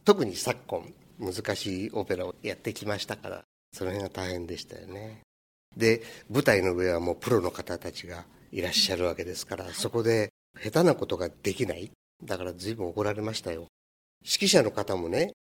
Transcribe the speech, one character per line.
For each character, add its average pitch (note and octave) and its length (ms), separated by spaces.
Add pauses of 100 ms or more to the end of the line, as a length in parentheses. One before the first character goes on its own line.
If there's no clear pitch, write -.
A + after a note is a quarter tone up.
特 G3 200
に F#2+ 120
昨 - 300
今 E2+ 260 (260)
難 G2 380
し F#2+ 300
い A2+ 60
オ G#2 120
ペ F#2 120
ラ F2+ 100
を F2+ 160
や G2+ 120
っ - 40
て - 160
き - 100
ま G#2 140
し - 80
た G#2+ 100
か - 120
ら、 F#2 160 (280)
そ - 120
の F#2 80
辺 G2 160
が - 40
大 F#2 200
変 F2 140
で F2 120
し - 80
た E2 120
よ F2 100
ね。 G#2+ 320 (560)
で、 A2+ 260 (260)
舞 A#2+ 140
台 G2+ 200
の F#2 120
上 F2+ 180
は E2+ 80
も F2 120
う - 40
プ - 140
ロ A2+ 100
の F2 100
方 - 280
た F2+ 140
ち - 140
が E2+ 200 (240)
い - 100
ら F2 100
っ - 20
し - 200
ゃ F2+ 40
る F2 80
わ E2+ 100
け F2 100
で F2+ 100
す - 120
か F#2 100
ら、 F2+ 160
そ G#2+ 180
こ A#2 120
で A2 280 (300)
下 A2 200
手 - 20
な E3+ 120
こ - 120
と F#2 100
が F2 120
で F#2+ 260
き B2 120
な E2 80
い。 F2+ 160 (320)
だ F#2 160
か F#2 60
ら F2+ 100
随 F#2 200
分 G#2 120
怒 G2+ 180
ら G#2 80
れ G#2 100
ま A2 120
し - 80
た F2 100
よ。 E2 140 (580)
指 - 220
揮 - 20
者 F3 140
の G#2+ 80
方 G2+ 260
も E2+ 120
ね、 D3+ 240 (240)